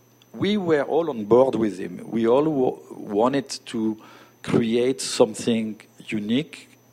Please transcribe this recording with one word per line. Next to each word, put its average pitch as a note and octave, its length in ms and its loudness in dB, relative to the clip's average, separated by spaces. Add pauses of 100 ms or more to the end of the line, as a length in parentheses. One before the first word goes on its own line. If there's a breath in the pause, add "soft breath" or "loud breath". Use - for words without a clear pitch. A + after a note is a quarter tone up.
(320)
we F3+ 240 -2
were E3 280 0
all D3 260 0
on A2+ 140 -6
board A#2 320 6
with G2+ 240 -2
him. F#2 280 -12
We A2 200 0
all C3+ 160 4
w-, C#3 340 0 (120)
wanted A#2 580 0 (180)
to A2 340 -4 (440 loud breath)
create A#2+ 560 0
something A2 800 0 (260)
unique - 640 -4 (240)